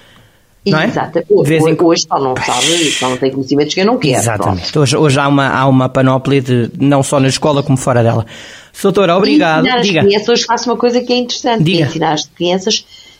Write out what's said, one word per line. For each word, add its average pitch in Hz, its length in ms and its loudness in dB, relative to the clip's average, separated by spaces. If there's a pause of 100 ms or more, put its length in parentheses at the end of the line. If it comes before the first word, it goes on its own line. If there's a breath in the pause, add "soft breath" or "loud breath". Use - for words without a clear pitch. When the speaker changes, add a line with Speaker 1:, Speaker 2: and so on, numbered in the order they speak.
(640 loud breath)
Speaker 1:
Não 156 140 0
é? 165 80 0
Speaker 2:
Exato. 156 400 -4
Speaker 1:
De 175 220 4
vez 156 140 2
em 160 40 4
Speaker 2:
Hoje, 160 80 2
Speaker 1:
quando. 165 120 2
Speaker 2:
hoje 165 200 2
só 170 120 -2
não 135 180 -2
sabe, 139 540 -2
só 127 180 -2
não 127 80 -4
tem 131 140 -2
conhecimentos 139 420 -2
quem 185 120 0
não 240 120 0
quer, 139 220 0
Speaker 1:
Exatamente. 98 420 -2 (100)
Speaker 2:
pronto. 151 100 0
Speaker 1:
Hoje, 143 160 0
hoje 147 220 2
há 139 80 0
uma, 139 220 2
há 131 180 0
uma 131 220 2
panóplia 135 520 0
de, 123 280 0 (100)
não 139 220 2
só 143 180 0
na 135 80 2
escola 139 360 0
como 139 140 2
fora 120 260 0
dela. 113 220 0 (560 loud breath)
Doutora, 185 360 2
obrigado. 180 480 2
Speaker 2:
E - 20 2
ensinar 254 120 0
as 240 80 0
Speaker 1:
Diga. 165 140 0
Speaker 2:
crianças, 202 280 2
hoje 233 160 0
faço 240 240 -2
uma 226 80 -2
coisa 240 240 0
que 247 120 -4
é 247 40 2
interessante, 240 460 -2
que 156 80 2
é - 40 2
Speaker 1:
Diga. 160 120 2
Speaker 2:
ensinar 160 260 -2
as 151 120 -4
crianças 185 600 -4 (340 loud breath)